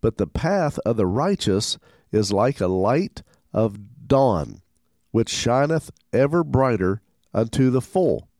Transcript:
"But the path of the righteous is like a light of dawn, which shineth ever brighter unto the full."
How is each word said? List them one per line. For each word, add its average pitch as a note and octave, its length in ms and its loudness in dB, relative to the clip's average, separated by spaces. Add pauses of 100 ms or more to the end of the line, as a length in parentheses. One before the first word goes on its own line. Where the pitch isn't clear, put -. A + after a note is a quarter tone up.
"But A2+ 160 0
the G2 80 0
path E3 540 -2
of A2+ 180 -2
the G#2 80 0
righteous G#2+ 720 -2 (340)
is G#2 220 0
like A2+ 260 0
a F#2 80 -2
light G#2+ 540 -2 (320)
of G#2 540 -4
dawn, G2+ 560 0 (480)
which A2+ 180 0
shineth C#3+ 640 -2 (200)
ever C#3+ 320 2
brighter A#2+ 560 0 (320)
unto A#2 380 2
the B2+ 100 2
full." C#3 480 -2 (120)